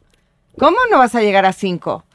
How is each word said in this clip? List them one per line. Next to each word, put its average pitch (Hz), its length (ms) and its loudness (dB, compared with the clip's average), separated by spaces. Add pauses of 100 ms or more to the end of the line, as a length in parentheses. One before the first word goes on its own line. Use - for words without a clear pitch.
(580)
"¿Cómo 330 200 2 (120)
no 359 80 2
vas 247 160 2
a 233 60 -2
llegar 196 240 2
a 190 80 2
cinco?". 175 520 -8 (100)